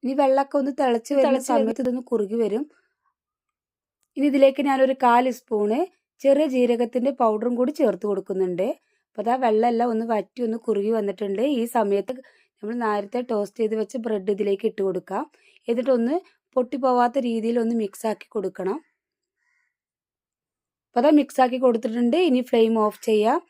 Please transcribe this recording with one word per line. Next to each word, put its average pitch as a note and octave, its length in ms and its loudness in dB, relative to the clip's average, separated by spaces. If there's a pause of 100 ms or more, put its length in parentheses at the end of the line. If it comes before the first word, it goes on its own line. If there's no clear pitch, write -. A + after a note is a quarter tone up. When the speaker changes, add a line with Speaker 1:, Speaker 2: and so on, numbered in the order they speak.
Speaker 1:
ഇനി C4 160 -4
വെള്ളമൊക്കെ C#4 400 2
ഒന്ന് C#4 220 -2
തിളച്ച് A#3+ 340 0
വരുന്ന C4+ 160 4
Speaker 2:
തിളച്ച് C4 220 0
Speaker 1:
സമയത്ത് A3+ 320 0
ഇതൊന്ന് B3 260 -2
കുറുകി G#3+ 300 -2
വരും. A3 240 -2 (1500)
ഇനി C#4+ 140 0
ഇതിലേക്ക് C4+ 380 4
ഞാനൊരു C4+ 260 2 (100)
കാൽ A#3+ 200 6 (140)
സ്പൂൺ G#3 320 -2 (540)
ചെറിയ C#4 280 4
ജീരകത്തിൻ്റെ B3 680 0
പൗഡറും A3+ 380 0
കൂടി B3 220 0
ചേർത്ത് G#3 300 0
കൊടുക്കുന്നുണ്ട്. F#3+ 580 -2 (400)
അപ്പോൾ G#3+ 200 -8
ദാ A#3+ 60 2 (100)
വെള്ളമെല്ലാം A#3 500 2
ഒന്ന് A3+ 180 -2
വറ്റി A3 340 -4
ഒന്ന് A3 200 -4
കുറുകി G#3 320 0
വന്നിട്ടുണ്ട്. G3+ 440 -4 (180)
ഈ A#3 40 0 (100)
സമയത്ത് G3+ 400 0 (460)
നമ്മൾ A3 240 -8
നേരത്തെ G#3 380 -4 (100)
ടോസ്റ്റ് G#3 300 -4
ചെയ്ത് A3 200 -2
വെച്ച A3+ 240 -6
ബ്രെഡ് G#3+ 300 -4
ഇതിലേക്ക് G3 340 -2
ഇട്ട് - 180 -10
കൊടുക്കാം. F#3+ 380 -6 (420)
എന്നിട്ടൊന്ന് B3 480 0 (380)
പൊട്ടിപ്പോവാത്ത B3 640 0 (100)
രീതിയിൽ A3+ 360 -2
ഒന്ന് A#3 180 -2
മിക്സാക്കി G#3 540 -8
കൊടുക്കണം. F#3+ 440 -6 (2000)
അപ്പോൾ B3 200 0
ദാ D#4 120 6
മിക്സാക്കി B3+ 460 0
കൊടുത്തിട്ടുണ്ട്. A#3+ 520 0 (120)
ഇനി B3+ 120 2 (100)
ഫ്ലെയിം A3+ 220 4 (140)
ഓഫ് - 220 -8
ചെയ്യാം. A3 280 2 (120)